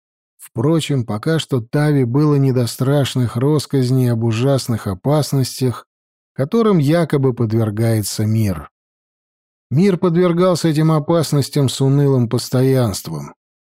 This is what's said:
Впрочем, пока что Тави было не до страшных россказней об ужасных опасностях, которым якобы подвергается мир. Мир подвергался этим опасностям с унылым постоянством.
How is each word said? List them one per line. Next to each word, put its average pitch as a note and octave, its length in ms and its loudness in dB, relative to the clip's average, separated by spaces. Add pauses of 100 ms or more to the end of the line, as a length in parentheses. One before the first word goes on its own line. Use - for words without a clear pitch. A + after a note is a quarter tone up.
(360)
Впрочем, C#3+ 720 -2
пока D#3 320 -2
что C3+ 220 -4
Тави D3 420 0
было C#3+ 320 2
не C#3 160 2
до B2 160 0
страшных C3 720 -2
россказней C3 720 0
об A#2 160 -2
ужасных A#2 640 -2
опасностях, C3 1000 -2 (480)
которым G#3 440 2
якобы C#3+ 560 2
подвергается A2 920 -2
мир. G#2 440 -2 (1000)
Мир F3 280 2
подвергался F3 720 2
этим D#3 220 2
опасностям D3 760 0
с - 120 -6
унылым C3+ 480 2
постоянством. A#2 1040 -2 (320)